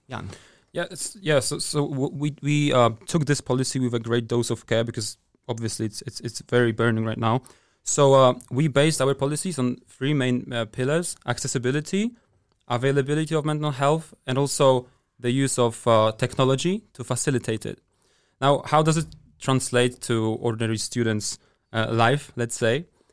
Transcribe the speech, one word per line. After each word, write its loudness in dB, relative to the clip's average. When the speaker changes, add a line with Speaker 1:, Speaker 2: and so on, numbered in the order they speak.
Speaker 1:
Jan. -10
Speaker 2:
Yeah, -6
it's, -10
yeah. 2
So, -4
so -2
w-, -2
we, -4
we, 2
uh, 6
took 0
this 0
policy -2
with -2
a 0
great -2
dose 0
of -6
care 2
because -8
obviously -4
it's, -10
it's, -12
it's -10
very 4
burning 0
right -6
now. 0
So, 4
uh, 8
we 0
based 2
our 2
policies -4
on -2
three -2
main, 0
uh, -2
pillars: -4
accessibility, -4
availability 0
of -2
mental -2
health, 0
and -2
also 2
the -2
use 0
of, 0
uh, 4
technology 0
to -12
facilitate -2
it. -10
Now, 4
how 4
does 2
it -4
translate 0
to 0
ordinary -2
students', -2
uh, 0
life, 2
let's -4
say? 0